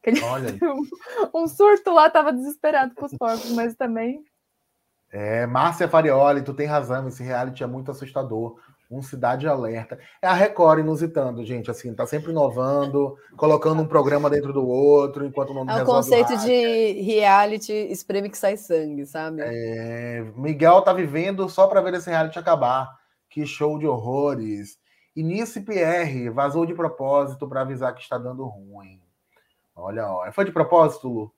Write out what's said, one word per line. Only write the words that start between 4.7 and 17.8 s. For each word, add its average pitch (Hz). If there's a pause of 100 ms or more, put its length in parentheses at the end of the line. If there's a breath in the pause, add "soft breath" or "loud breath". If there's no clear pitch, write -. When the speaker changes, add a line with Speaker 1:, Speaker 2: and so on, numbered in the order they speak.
Speaker 2:
É, 107
Márcia 160
Farioli, 143
tu 135
tem 147
razão, 135
esse 127
reality 127
é 120
muito 131
assustador. 117 (320 soft breath)
Um 131
Cidade 131
Alerta. 113 (240 soft breath)
É 185
a 185
Record 175
inusitando, 151
gente, 120
assim, 117
tá 120
sempre 156
inovando, 139 (220 soft breath)
colocando 156
um 156
programa 147
dentro 143
do 135
outro, 139
enquanto 135
não 135
Speaker 3:
É -
o 131
Speaker 2:
resolve 220
o 240
Speaker 3:
conceito 240
Speaker 2:
hacker. 214
Speaker 3:
de 226
reality 208
espreme 202